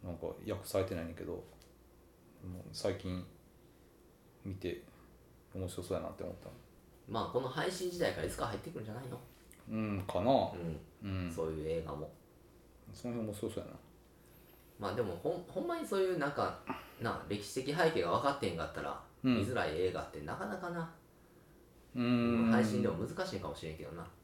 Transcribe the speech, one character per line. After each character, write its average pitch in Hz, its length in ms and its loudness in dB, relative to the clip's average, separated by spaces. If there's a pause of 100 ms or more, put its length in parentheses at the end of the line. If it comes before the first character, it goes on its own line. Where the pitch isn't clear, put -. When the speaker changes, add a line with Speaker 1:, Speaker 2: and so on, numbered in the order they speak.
Speaker 1:
な 90 80 -6
ん 85 60 -6
か 82 100 -4 (200)
訳 98 160 -2
さ - 160 2
れ 95 60 4
て 95 100 -2
な 82 60 -2
い 85 40 -4
ね 82 80 -6
ん - 20 -10
け 85 80 -8
ど、 85 100 -4
も - 60 -4
う - 40 -12 (1300)
最 95 220 0
近 92 300 -4 (1160)
見 98 120 -6
て 90 280 -4 (720)
面 92 140 -2
白 90 140 -6
そ 92 120 -2
う 87 40 0
や 85 60 -2
な 85 60 -4
っ - 40 -10
て - 100 -8
思 - 100 -6
っ - 100 -10
た。 - 60 -12 (600)
Speaker 2:
ま 107 120 0
あ、 92 40 0
こ - 140 0
の 131 80 -2
配 160 240 0
信 180 180 -2
時 175 100 -6
代 117 120 4
か 90 100 -4
ら 90 60 0
い - 20 0
つ - 80 -6
か - 80 0
入 107 120 -2
っ - 20 -4
て - 100 -8
く 165 60 -10
る 120 60 -6
ん 107 40 -8
じ 107 60 -8
ゃ - 20 -6
な 123 80 -6
い 131 60 -8
の？ - 100 -6 (520)
Speaker 1:
う 110 60 -4
ん、 104 320 0
か - 140 2
な。 120 100 6 (720)
Speaker 2:
う 101 40 -4
ん。 - 20 -2 (160)
Speaker 1:
う - 20 -2
ん。 85 40 -4
Speaker 2:
そ 82 160 0
う 80 40 -2
い 78 140 -4
う 78 40 0
映 82 160 0
画 73 100 -4
も。 73 160 -8 (800)
Speaker 1:
そ - 140 -8
の 117 60 -2
辺 113 160 -2
面 101 60 -4
白 - 140 -2
そ - 120 -4
う - 20 -6
や - 80 -10
な。 - 60 -14 (1040)
Speaker 2:
ま 101 100 -2
あ、 92 60 -2
で 120 60 2
も、 92 140 0
ほ 110 160 -2
ん-、 175 160 -2
ほ - 140 -4
ん 339 60 -2
ま 339 120 0
に 294 80 -4
そ 202 100 2
う 190 40 6
い 185 100 4
う 175 80 2
な 139 80 2
ん 147 60 0
か、 95 260 0 (420)
な、 101 260 -2
歴 101 160 0
史 127 220 -2
的 139 80 0
背 160 180 6
景 - 100 2
が 87 100 4
分 101 120 6
か 139 100 4
っ - 60 -4
て 110 80 0
へ 85 60 0
ん 82 40 -4
か 80 80 0
っ 76 80 -8
た 78 80 -4
ら、 71 200 -4 (220)
Speaker 1:
う 127 60 6
ん。 120 80 6
Speaker 2:
見 104 80 4
づ 123 100 0
ら 92 100 2
い 78 160 0
映 92 100 4
画 82 100 -2
っ - 100 -8
て 73 100 -8
な 85 140 -4
か 196 100 -4
な 202 120 -4
か 180 120 -4
な。 170 240 -4 (1000)
Speaker 1:
う 123 40 -2
ー - 20 4
ん。 120 440 6
Speaker 2:
う 113 40 8
ん、 - 20 10
配 110 120 8
信 104 180 4
で 101 60 6
も 82 180 2
難 - 200 -2
し - 120 -4
い - 20 -2
か 85 80 -4
も 73 80 -4
し - 100 -8
れ 78 80 -4
ん 78 40 -8
け - 60 -10
ど 73 100 -8
な。 85 120 -8 (180)